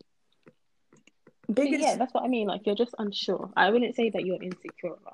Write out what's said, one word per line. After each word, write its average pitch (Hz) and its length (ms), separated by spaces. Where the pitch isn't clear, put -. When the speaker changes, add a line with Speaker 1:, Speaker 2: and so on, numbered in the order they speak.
Speaker 1:
But 202 80
Speaker 2:
Biggest 285 260
Speaker 1:
yeah, 294 140
that's 254 180
what - 100
I 240 40
mean. 233 180
Like, 196 180
you're 208 120
just 240 220
unsure. 196 560
I 180 160
wouldn't 233 260
say 233 140
that 185 140
you're 180 180
insecure - 480
or - 240